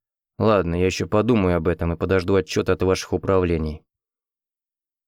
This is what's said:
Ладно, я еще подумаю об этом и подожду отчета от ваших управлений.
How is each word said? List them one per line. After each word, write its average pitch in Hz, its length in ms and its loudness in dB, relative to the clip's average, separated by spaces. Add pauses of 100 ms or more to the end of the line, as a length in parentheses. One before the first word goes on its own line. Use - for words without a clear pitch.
(380)
Ладно, 95 380 2
я 90 100 0
еще 90 220 -2
подумаю 107 500 2
об 80 100 -4
этом 85 240 -2
и 82 60 -6
подожду 92 380 0
отчета 92 380 0
от 92 100 -2
ваших 92 300 -2
управлений. 85 720 -2 (1200)